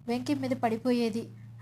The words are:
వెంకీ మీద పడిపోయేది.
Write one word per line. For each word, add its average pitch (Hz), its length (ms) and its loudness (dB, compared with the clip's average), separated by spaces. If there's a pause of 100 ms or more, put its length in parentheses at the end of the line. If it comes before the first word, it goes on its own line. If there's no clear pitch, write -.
వెంకీ 254 280 0
మీద 262 160 0
పడిపోయేది. 233 800 2 (340)